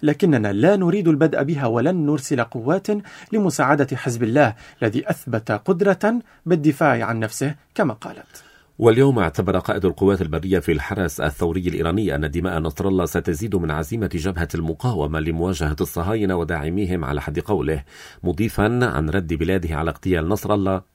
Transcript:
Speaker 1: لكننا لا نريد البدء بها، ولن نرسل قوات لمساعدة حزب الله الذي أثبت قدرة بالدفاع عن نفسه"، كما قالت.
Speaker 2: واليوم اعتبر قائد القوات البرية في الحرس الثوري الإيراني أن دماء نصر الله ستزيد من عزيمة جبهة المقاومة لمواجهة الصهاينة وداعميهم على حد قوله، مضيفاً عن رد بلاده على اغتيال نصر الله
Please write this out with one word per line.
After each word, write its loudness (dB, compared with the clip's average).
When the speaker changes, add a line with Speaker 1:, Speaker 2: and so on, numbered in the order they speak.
Speaker 1:
لكننا 2
لا 4
نريد 2
البدء 4
بها، -2
ولن 0
نرسل 0
قوات -2
لمساعدة 2
حزب -4
الله 2
الذي -2
أثبت -4
قدرة 2
بالدفاع 2
عن -2
نفسه"، -4
كما 0
قالت. -16
Speaker 2:
واليوم 6
اعتبر 0
قائد -2
القوات 2
البرية 0
في -2
الحرس -2
الثوري -2
الإيراني 0
أن -2
دماء -2
نصر -2
الله 2
ستزيد -2
من 0
عزيمة -2
جبهة -2
المقاومة -2
لمواجهة -2
الصهاينة -2
وداعميهم -2
على -4
حد -4
قوله، -2
مضيفاً 0
عن 0
رد -2
بلاده 0
على -2
اغتيال -2
نصر 0
الله 0